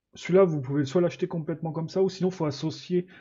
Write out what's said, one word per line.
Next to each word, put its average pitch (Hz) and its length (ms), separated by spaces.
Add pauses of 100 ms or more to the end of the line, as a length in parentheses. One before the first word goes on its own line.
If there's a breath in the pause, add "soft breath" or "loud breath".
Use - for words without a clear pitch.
(140)
celui-là, 190 320
vous 156 160
pouvez 139 240
soit 180 160
l'acheter 175 260
complètement 160 440
comme 160 180
ça, 190 120
ou 190 80
sinon, 185 220
faut 180 140
associer 156 640 (140 loud breath)